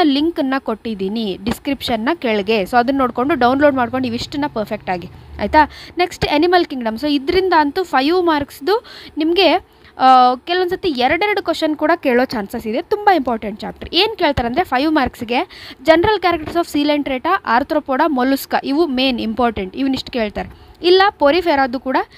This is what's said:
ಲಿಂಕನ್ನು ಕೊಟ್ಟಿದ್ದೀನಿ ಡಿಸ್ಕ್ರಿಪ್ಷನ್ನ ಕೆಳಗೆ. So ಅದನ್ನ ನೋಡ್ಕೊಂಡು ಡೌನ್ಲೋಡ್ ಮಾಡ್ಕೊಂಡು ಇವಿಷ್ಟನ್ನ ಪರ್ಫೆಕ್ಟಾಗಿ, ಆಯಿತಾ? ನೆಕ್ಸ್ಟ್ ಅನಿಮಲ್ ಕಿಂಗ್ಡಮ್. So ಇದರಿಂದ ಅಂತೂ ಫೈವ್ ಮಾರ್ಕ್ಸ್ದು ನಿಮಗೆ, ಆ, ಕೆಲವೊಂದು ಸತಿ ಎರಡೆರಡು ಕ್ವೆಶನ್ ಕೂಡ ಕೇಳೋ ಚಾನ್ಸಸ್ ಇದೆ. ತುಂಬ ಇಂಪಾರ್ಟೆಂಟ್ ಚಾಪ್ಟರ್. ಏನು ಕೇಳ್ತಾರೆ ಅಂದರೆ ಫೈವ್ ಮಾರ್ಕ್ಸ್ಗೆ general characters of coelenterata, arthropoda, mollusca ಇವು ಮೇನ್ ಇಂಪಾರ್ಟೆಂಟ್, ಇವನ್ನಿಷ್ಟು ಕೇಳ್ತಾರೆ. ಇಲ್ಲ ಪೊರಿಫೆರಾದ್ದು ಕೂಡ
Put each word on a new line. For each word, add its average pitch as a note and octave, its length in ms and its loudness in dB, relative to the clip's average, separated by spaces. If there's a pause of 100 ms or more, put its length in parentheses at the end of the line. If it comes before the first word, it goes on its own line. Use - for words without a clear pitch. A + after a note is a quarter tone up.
ಲಿಂಕನ್ನು C#4+ 600 0
ಕೊಟ್ಟಿದ್ದೀನಿ G#3 800 -6
ಡಿಸ್ಕ್ರಿಪ್ಷನ್ನ A#3+ 640 -4 (140)
ಕೆಳಗೆ. G#3+ 400 0
So G3 180 -4
ಅದನ್ನ C4+ 220 0
ನೋಡ್ಕೊಂಡು B3+ 320 0
ಡೌನ್ಲೋಡ್ C4+ 400 4
ಮಾಡ್ಕೊಂಡು B3+ 320 -2
ಇವಿಷ್ಟನ್ನ C#4 460 -6
ಪರ್ಫೆಕ್ಟಾಗಿ, G3 540 -6 (320)
ಆಯಿತಾ? B3+ 220 2 (360)
ನೆಕ್ಸ್ಟ್ F4+ 280 -2 (120)
ಅನಿಮಲ್ F4 280 4
ಕಿಂಗ್ಡಮ್. A3+ 320 -6
So D4+ 200 -4
ಇದರಿಂದ F4 400 0
ಅಂತೂ D4+ 260 2
ಫೈವ್ D#4+ 480 0
ಮಾರ್ಕ್ಸ್ದು D4 440 -2 (420)
ನಿಮಗೆ, E4 320 2 (560)
ಆ, C4 40 8 (380)
ಕೆಲವೊಂದು F4+ 280 0
ಸತಿ F4+ 140 -4
ಎರಡೆರಡು E4+ 540 0
ಕ್ವೆಶನ್ D#4 320 -2
ಕೂಡ D#4 160 0 (120)
ಕೇಳೋ B3 220 2
ಚಾನ್ಸಸ್ A3 420 -8
ಇದೆ. A#3 140 -4
ತುಂಬ G#4 280 0 (120)
ಇಂಪಾರ್ಟೆಂಟ್ A3 420 -6
ಚಾಪ್ಟರ್. F3 300 -12
ಏನು G#4 220 2
ಕೇಳ್ತಾರೆ C#4 340 0
ಅಂದರೆ D4+ 140 0
ಫೈವ್ C#4+ 360 0
ಮಾರ್ಕ್ಸ್ಗೆ A#3+ 420 -2 (480)
general F4+ 360 4
characters E4 380 -2
of - 120 -18
coelenterata, D4 580 0 (240)
arthropoda, C#4 480 0 (140)
mollusca C4 440 0
ಇವು C#4+ 220 0 (140)
ಮೇನ್ B3+ 200 0 (100)
ಇಂಪಾರ್ಟೆಂಟ್, G#3+ 460 -2
ಇವನ್ನಿಷ್ಟು C4 360 -4
ಕೇಳ್ತಾರೆ. G#3 640 -8 (140)
ಇಲ್ಲ F#4 140 6 (180)
ಪೊರಿಫೆರಾದ್ದು C#4+ 600 2
ಕೂಡ C4 180 -2 (200)